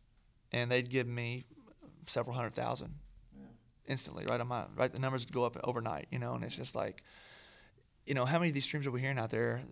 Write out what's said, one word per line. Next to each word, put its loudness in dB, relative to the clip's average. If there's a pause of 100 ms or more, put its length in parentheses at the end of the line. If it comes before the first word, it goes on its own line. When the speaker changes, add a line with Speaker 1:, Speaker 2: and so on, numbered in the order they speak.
(500)
Speaker 1:
and 2
they'd 4
give 4
me -2 (640)
several 0
hundred -2
thousand -2 (400)
Speaker 2:
Yeah. -16 (400)
Speaker 1:
instantly, -2
right 4
on -2
my, -2 (120)
right, 4
the -6
numbers 0
would -10
go 4
up 2
overnight, 0
you -2
know, -2
and -2
it's -4
just -4
like, -2 (1000)
you 0
know, 4
how 6
many 4
of 2
these 0
streams -2
are 0
we 0
hearing 0
out 0
there 2